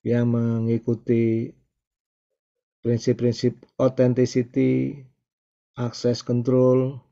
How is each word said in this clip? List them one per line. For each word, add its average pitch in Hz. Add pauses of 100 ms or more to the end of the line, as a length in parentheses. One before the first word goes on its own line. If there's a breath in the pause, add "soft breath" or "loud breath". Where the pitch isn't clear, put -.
yang 120
mengikuti 117 (1400)
prinsip-prinsip 120 (160)
authenticity, 131 (800)
access 120
control 127 (120)